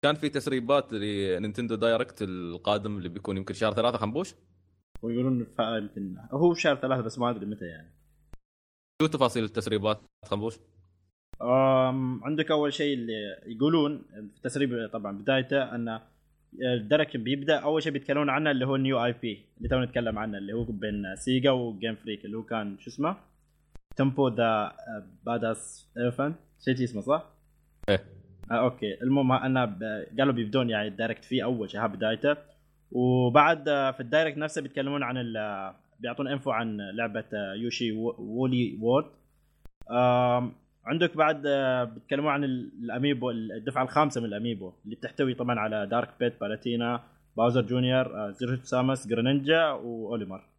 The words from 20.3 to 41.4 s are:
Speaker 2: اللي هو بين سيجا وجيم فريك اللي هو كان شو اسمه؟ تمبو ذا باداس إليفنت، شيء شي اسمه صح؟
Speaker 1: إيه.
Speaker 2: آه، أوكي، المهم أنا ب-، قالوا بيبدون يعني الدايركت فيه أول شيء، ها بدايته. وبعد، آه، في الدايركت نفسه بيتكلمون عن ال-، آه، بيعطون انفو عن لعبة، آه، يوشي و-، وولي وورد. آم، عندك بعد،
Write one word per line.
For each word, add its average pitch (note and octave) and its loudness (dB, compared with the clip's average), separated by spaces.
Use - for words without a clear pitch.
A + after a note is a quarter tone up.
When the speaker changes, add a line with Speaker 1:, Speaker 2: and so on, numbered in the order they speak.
Speaker 2:
اللي G2 -8
هو A#2 -2
بين G2+ -6
سيجا C3 4
وجيم A2+ 0
فريك G#2 -10
اللي G#2 -8
هو A2+ -6
كان G#2 -6
شو - -16
اسمه؟ E3 -2
تمبو C3+ 2
ذا A2 2
باداس A2+ -4
إليفنت، C3+ 0
شيء C3 2
شي B2+ -2
اسمه A2 -4
صح؟ D3+ 0
Speaker 1:
إيه. G2 4
Speaker 2:
آه، A#2 -2
أوكي، A2+ 0
المهم C3 4
أنا C3 2
ب-، G#2+ -6
قالوا C3+ 4
بيبدون A#2 0
يعني G#2+ 0
الدايركت A2 -4
فيه B2+ -2
أول A2+ -2
شيء، G#2 -6
ها A2+ 0
بدايته. A2 0
وبعد، B2+ 6
آه، C#3 2
في C3 -8
الدايركت D3 2
نفسه D3+ -4
بيتكلمون C#3 -2
عن B2 -2
ال-، A#2 -4
آه، G2 -6
بيعطون A#2+ -4
انفو C3+ -2
عن A2+ 0
لعبة، G#2+ -4
آه، G2 -4
يوشي A2+ -2
و-، A2+ -4
وولي B2 0
وورد. B2 4
آم، B2 4
عندك E3 0
بعد، D3+ 4